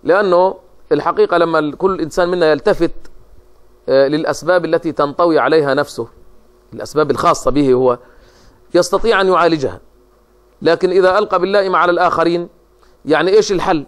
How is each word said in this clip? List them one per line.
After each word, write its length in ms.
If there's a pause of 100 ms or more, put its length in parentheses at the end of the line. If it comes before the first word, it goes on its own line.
لأنه 520 (360)
الحقيقة 460
لما 220
ال-، 180
كل 240
إنسان 280
منا 220
يلتفت، 400 (960)
آه، 180
للأسباب 580
التي 260
تنطوي 480
عليها 340
نفسه، 340 (680)
الأسباب 380
الخاصة 400
به 220
هو، 240 (760)
يستطيع 480
أن 60
يعالجها. 520 (840)
لكن 280
إذا 300
ألقى 200
باللائمة 380
على 140
الآخرين، 580 (560)
يعني 260
إيش 200
الحل؟ 360